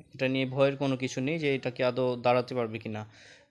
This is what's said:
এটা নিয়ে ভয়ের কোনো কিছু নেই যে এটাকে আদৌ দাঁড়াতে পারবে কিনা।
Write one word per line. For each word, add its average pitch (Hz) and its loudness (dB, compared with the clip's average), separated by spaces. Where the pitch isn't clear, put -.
এটা 131 0
নিয়ে 131 0
ভয়ের 139 2
কোনো 135 0
কিছু 127 -4
নেই 151 -2
যে 143 2
এটাকে 127 -2
আদৌ 127 0
দাঁড়াতে 123 2
পারবে 113 -2
কিনা। 107 -8